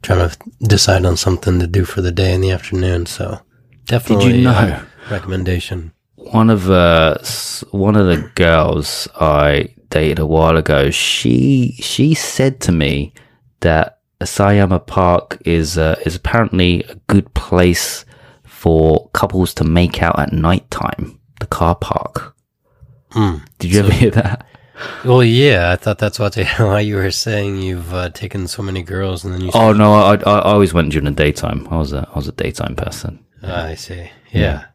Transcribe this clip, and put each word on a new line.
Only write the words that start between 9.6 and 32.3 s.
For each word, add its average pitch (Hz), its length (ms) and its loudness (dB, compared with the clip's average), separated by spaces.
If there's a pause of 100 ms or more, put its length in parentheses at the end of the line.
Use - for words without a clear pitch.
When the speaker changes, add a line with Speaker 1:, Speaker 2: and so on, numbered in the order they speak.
Speaker 2:
dated 78 300 0
a 78 60 0
while 80 320 4
ago, 71 340 2
she, 123 880 0
she 147 340 0
said 131 480 -2
to - 100 0
me 73 420 -2 (480)
that 80 360 0 (240)
Asayama 98 640 2
Park - 600 0
is, 85 320 0
uh, 80 180 2 (100)
is 82 100 -4
apparently 90 680 0
a - 120 -16 (120)
good - 260 0
place - 720 0 (380)
for 80 680 2
couples - 460 -2
to - 80 -2
make 85 400 0
out - 160 0
at 73 140 -2
nighttime, - 840 -4 (200)
the - 80 -6
car 85 280 0
park. - 600 -8 (760)
Speaker 1:
Hmm. 101 260 0 (200)
Speaker 2:
Did 87 140 -4
you 101 80 4
Speaker 1:
So 98 60 2
Speaker 2:
ever 95 80 4
hear - 180 4
that? - 340 -2 (580)
Speaker 1:
Well, 127 200 4
yeah, 117 480 4
I 90 60 2
thought - 200 -4
that's - 220 -4
what 101 140 -2
they, 95 120 -2
<laughs> - 120 -4
why 104 240 2
you 104 140 -4
were 95 160 -2
saying 101 500 -6
you've, 90 320 -8
uh, 90 160 -6
taken 95 380 -10
so - 140 -10
many 95 220 -6
girls 92 420 -8
and 92 80 -8
then 92 80 -6
you 92 120 -6
Speaker 2:
Oh, 113 180 4
Speaker 1:
said 104 80 4
Speaker 2:
no, 104 140 6
I, 104 220 6
I, 104 240 2
I - 20 -2 (100)
always 101 220 4
went 80 180 0
during 73 140 -2
the 71 60 -2
daytime. 73 600 -2
I 82 60 -2
was 73 160 -4
a, 67 200 -6
I - 20 -10
was 69 120 -6
a - 60 -12